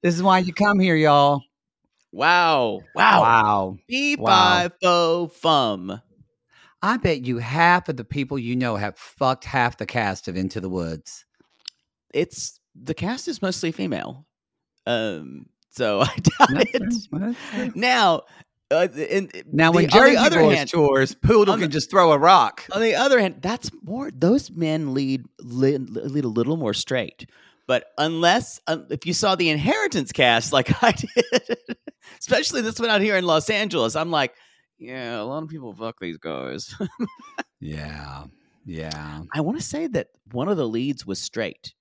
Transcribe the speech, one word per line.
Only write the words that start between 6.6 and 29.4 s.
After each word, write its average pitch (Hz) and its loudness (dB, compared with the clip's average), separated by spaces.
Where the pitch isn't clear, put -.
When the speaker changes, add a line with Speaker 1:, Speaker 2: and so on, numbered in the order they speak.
Speaker 1:
I 214 0
bet 156 -2
you 123 -2
half 165 2
of 143 -6
the 127 -12
people 139 -6
you 120 -4
know 123 -2
have 101 -6
fucked - -4
half 123 0
the 107 -8
cast 104 -4
of 87 -8
Into 95 -4
the 92 -8
Woods. 82 -8
Speaker 2:
It's, - -6
the 135 -10
cast 220 -6
is 294 -8
mostly 185 -4
female. 143 -8
Um, 90 -6
so 107 -2
<laughs> - 4
I 120 0
doubt 285 6
Speaker 1:
That's 143 0
Speaker 2:
it. 226 -4
Speaker 1:
true. 151 -6
That's 233 -4
true. 247 -6
Speaker 2:
Now, 214 2
uh, 170 2
in, 165 -4
Speaker 1:
Now, 160 4
Speaker 2:
the, 170 2
Speaker 1:
when 170 4
Speaker 2:
on 151 -2
Speaker 1:
Jersey 269 8
Speaker 2:
the 226 4
other 202 4
Speaker 1:
Boys 151 6
Speaker 2:
hand, 139 -2
Speaker 1:
tours, 139 2
Poodle 208 4
Speaker 2:
on - 0
Speaker 1:
can 165 0
Speaker 2:
the, 139 -6
Speaker 1:
just 156 -2
throw 180 6
a 147 6
rock. 151 4
Speaker 2:
on 202 -2
the 226 2
other 254 4
hand, 190 0
that's 202 -6
more, 254 -10
those 170 2
men 156 -4
lead, 135 -4
lead, 131 -2
lead 135 -6
a 120 -2
little 117 -2
more 120 -4
straight. - -6
But 123 -2
unless, 165 0
uh, 160 -4
if - -8
you 170 -4
saw 190 0
the 175 0